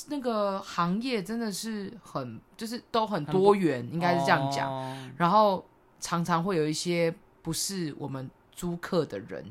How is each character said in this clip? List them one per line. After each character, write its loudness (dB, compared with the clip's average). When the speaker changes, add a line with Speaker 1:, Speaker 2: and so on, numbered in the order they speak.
Speaker 1:
那 -4
个 0
行 0
业 -2
真 -4
的 -4
是 -6
很， -8
就 -8
是 -8
都 2
很 -2
多 6
元， 2
Speaker 2:
很 -6
不- -10
Speaker 1:
应 -2
该 4
是 2
这 2
样 4
讲。 -2
Speaker 2:
哦。 -6
Speaker 1:
然 4
后 6
常 -2
常 2
会 0
有 2
一 0
些 0
不 -6
是 -4
我 -8
们 -8
租 -6
客 0
的 -8
人 -10